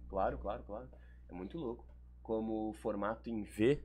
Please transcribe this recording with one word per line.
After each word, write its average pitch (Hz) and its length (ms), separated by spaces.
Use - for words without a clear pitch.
Claro, 104 300
claro, 101 280
claro. 127 220
É - 40
muito 92 260
louco. 123 280
Como 110 480
o - 40
formato 107 560
em 110 120
V 117 420